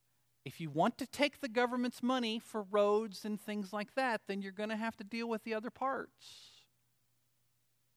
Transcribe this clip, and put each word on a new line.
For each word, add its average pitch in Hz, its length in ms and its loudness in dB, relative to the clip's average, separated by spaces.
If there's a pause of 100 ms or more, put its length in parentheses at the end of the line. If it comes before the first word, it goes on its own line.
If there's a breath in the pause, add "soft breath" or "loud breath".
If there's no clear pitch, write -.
(440)
If - 160 -10
you 160 100 -4
want 170 280 2
to 262 80 -6
take - 340 0
the 277 80 -2
government's 240 540 0
money 240 360 2
for 220 240 -6
roads 208 640 4
and 214 160 -2
things 208 320 -6
like 202 220 -6
that, 247 320 0
then 196 140 -2
you're 196 120 -6
gonna 214 240 -2
have 226 220 -4
to 220 60 -12
deal 233 240 -4
with 220 160 -2
the 220 100 -2
other 220 160 -4
parts. - 920 -6 (1300)